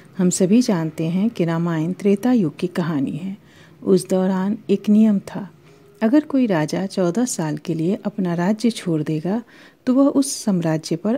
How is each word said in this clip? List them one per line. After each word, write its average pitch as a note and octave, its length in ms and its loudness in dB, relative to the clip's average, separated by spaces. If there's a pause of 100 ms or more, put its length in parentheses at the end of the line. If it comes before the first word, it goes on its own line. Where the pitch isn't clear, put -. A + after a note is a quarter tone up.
(180)
हम F3+ 120 4
सभी G3+ 320 4
जानते E3 460 -2
हैं F#3+ 220 0
कि F3+ 160 -2
रामायण E3 480 -2
त्रेता G3+ 400 2
युग F#3 240 2
की F3+ 100 -4
कहानी D#3 500 -2
है। F#3+ 200 -8 (460)
उस F3+ 260 2
दौरान F#3+ 480 0 (120)
एक G3+ 200 0
नियम G#3+ 300 6
था, F#3 300 -12 (520)
अगर A#3 200 4
कोई C4 240 0
राजा F3 400 -2
चौदह F#3+ 400 -2
साल D#3 320 -4
के - 160 -6
लिए E3 320 -2
अपना F#3 280 -4
राज्य G#3+ 360 0
छोड़ E3 340 -2
देगा E3 380 -2 (460)
तो B3+ 60 2
वह C#4 160 4
उस C#4 260 0
साम्राज्य E3 600 -2
पर G#3+ 220 -2